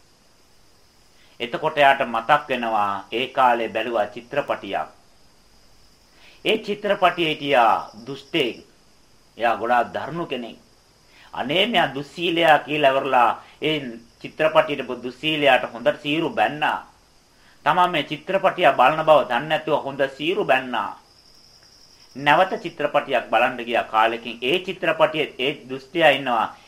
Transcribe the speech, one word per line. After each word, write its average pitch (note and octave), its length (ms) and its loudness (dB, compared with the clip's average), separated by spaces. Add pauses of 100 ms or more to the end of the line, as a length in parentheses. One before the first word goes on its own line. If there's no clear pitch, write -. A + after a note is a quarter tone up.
(1400)
එතකොට D3+ 380 -4
එයාට C#3 260 6
මතක් A#2+ 420 0
වෙනවා G#2+ 640 -2
ඒ A#2+ 200 -4
කාලේ B2 400 2
බැලුවා A2 380 -2
චිත්‍රපටියක්. G#2 800 -8 (1600)
ඒ G#3 140 0
චිත්‍රපටියේ F#3+ 720 -2
හිටියා B2+ 600 2 (100)
දුෂ්ටයෙක්. B2+ 560 -4 (800)
එයා A2 180 0
ගොඩාක් A2+ 360 0
දරුණු C3+ 340 -8
කෙනෙක්. A#2+ 320 -10 (720)
අනේ D3+ 360 -2
මෙයා E3 280 0
දුස්සීලයා E3 640 2
කියලා C#3+ 340 2
ඉවරලා C3 380 2 (280)
ඒ D3+ 200 -2 (380)
චිත්‍රපටියේ D#3 640 0
හිටපු B2 240 -8
දුස්සීලයාට C3 640 2
හොඳට A#2+ 360 -2
සීරු D3+ 280 -2
බැන්නා. A#2 480 -2 (840)
තමන් F3+ 260 2
මේ D#3+ 120 -2
චිත්‍රපටිය F3 680 0
බලන C3+ 300 4
බව D#3 220 6
දන්නේ B2 260 -4
නැතුව D3+ 340 -2
හොඳ C3+ 260 -10
සීරු F3+ 360 -4
බැන්නා. B2+ 460 -2 (1300)
නැවත D3+ 380 4
චිත්‍රපටියක් C#3+ 720 -2
බලන්න B2 320 0
ගියා A#2 260 -2
කාලෙකින්. A2+ 560 0
ඒ C3+ 180 0
චිත්‍රපටියේ D#3+ 800 -2
ඒ C3+ 160 -2 (120)
දුෂ්ටයා C3+ 460 0
ඉන්නවා. B2+ 440 -2 (140)